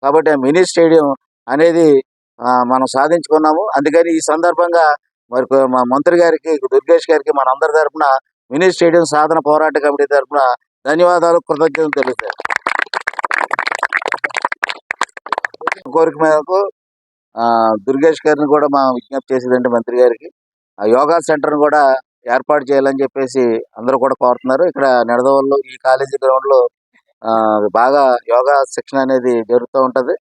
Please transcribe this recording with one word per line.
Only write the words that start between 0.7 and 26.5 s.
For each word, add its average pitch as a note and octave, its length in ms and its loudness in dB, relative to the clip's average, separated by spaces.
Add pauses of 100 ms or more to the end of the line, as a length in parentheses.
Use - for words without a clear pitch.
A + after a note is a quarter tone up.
అనేది, D#3 540 4 (380)
ఆ, B2 220 0
మనం C3 240 0
సాధించుకున్నాము. D#3 880 0
అందుకని D#3+ 400 2
ఈ D#3+ 40 -2
సందర్భంగా E3 760 0 (380)
మరి B2+ 140 -2
కొ-, C3+ 200 2
మా B2+ 160 0
మంత్రి C#3+ 340 0
గారికి, E3 400 0
దుర్గేష్ - 540 0
గారికి D3+ 280 0
మనందరి C#3 340 0
తరపున, D3 460 0 (340)
మినీ F3+ 200 2
స్టేడియం E3+ 320 2
సాధన D#3 420 0
పోరాట D3+ 260 0 (100)
కమిటీ C#3+ 320 0
తరపున C3+ 400 0 (320)
ధన్యవాదాలు, E3+ 520 2
కృతజ్ఞతలు D#3 520 -2 (100)
తెలుపుతారు. A#2+ 420 -8 (3500)
కోరిక D#3+ 320 0
మేరకు, D#3+ 480 0 (680)
ఆ, A2+ 380 0 (140)
దుర్గేష్ C#3+ 380 0
గారిని D3+ 200 0
కూడా D3 260 2
మా C#3 80 2
విజ్ఞప్తి C3 540 -4
చేసేదంటే B2+ 340 0
మంత్రి A#2+ 320 -2
గారికి, B2 300 0 (500)
ఆ G2+ 40 -6
యోగా C#3 340 2
సెంటర్ను D3+ 400 -2
కూడా C#3+ 380 2 (380)
ఏర్పాటు C#3 360 0
చేయాలని C3+ 320 0
చెప్పేసి C3+ 380 -4 (380)
అందరూ B2 200 -2
కూడా C3 220 0
కోరుతున్నారు. B2+ 440 0
ఇక్కడ C#3 220 -2
నిడదవోలులో C3 720 2 (140)
ఈ B2+ 120 -20
కాలేజీ C3+ 420 -2
గ్రౌండ్లో, C3 420 2 (560)